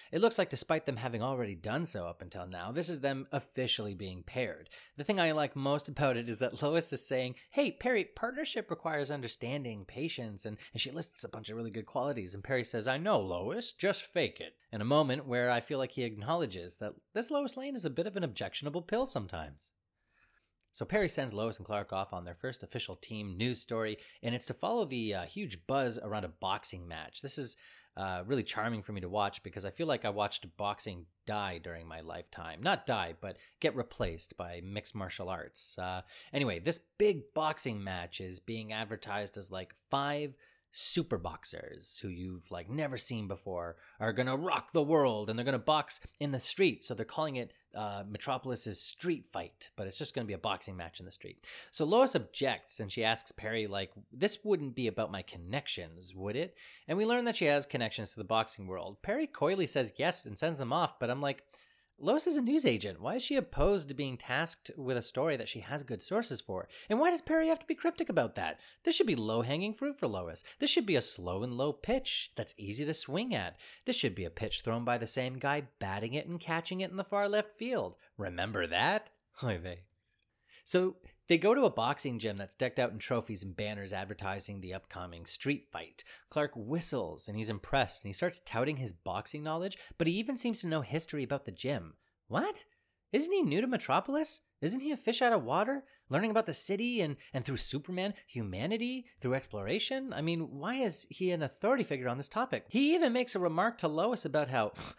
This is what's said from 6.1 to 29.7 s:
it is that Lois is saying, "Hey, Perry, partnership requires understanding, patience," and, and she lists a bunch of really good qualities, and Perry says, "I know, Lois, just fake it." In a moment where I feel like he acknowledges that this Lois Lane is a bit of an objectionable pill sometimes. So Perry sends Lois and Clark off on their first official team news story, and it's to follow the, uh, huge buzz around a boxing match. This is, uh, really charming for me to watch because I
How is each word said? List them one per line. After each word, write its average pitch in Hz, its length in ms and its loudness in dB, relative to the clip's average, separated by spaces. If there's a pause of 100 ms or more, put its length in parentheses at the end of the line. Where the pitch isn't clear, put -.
it 117 100 -2
is 113 120 -2
that 127 240 0
Lois 160 280 4
is 131 140 2
saying, 127 300 0 (160)
"Hey, 285 200 4
Perry, 233 320 2
partnership 254 680 -4
requires 151 400 -2
understanding, 120 720 -4
patience," 120 580 -4
and, 104 140 -6 (160)
and 113 80 -2
she 131 80 -2
lists 160 340 -4
a - 60 -6
bunch 107 220 -10
of 110 40 -6
really 117 140 -4
good 104 160 -6
qualities, 123 480 -2
and 101 100 -8
Perry 127 200 2
says, 110 240 -2
"I 131 100 4
know, 180 220 4
Lois, 98 540 -2
just - 380 0
fake 151 280 2
it." - 160 -12 (160)
In 104 100 -2
a 107 40 0
moment 143 420 4
where 123 240 4
I 120 80 4
feel 143 180 -2
like 127 140 0
he 127 120 -2
acknowledges 107 720 -2
that 107 160 -6 (200)
this 233 160 0
Lois 285 260 0
Lane 269 200 -6
is 180 100 -4
a 143 60 -2
bit 170 160 0
of 190 100 -6
an 180 60 0
objectionable 143 580 -4
pill 233 240 0
sometimes. 80 640 -6 (1040)
So - 120 -6
Perry 196 240 2
sends 127 240 -2
Lois 107 240 -2
and 90 80 -12
Clark 104 260 -2
off 95 220 -2
on 90 100 -6
their 87 120 -10
first - 260 -8
official - 360 -6
team 104 380 -8
news 117 240 0
story, 110 380 -2 (240)
and 117 140 -2
it's 117 100 -4
to - 80 -4
follow 214 320 0
the, 113 300 -2
uh, 87 100 -4
huge 117 400 -8
buzz 131 320 2
around 104 260 -4
a 87 40 -2
boxing 92 600 -4
match. 80 360 -10
This 139 160 -4
is, 127 180 -6 (380)
uh, 92 320 -4
really 127 160 2
charming 110 400 -2
for - 80 -12
me 101 100 -6
to 87 80 -6
watch 101 320 0
because 95 240 -10
I 95 60 -6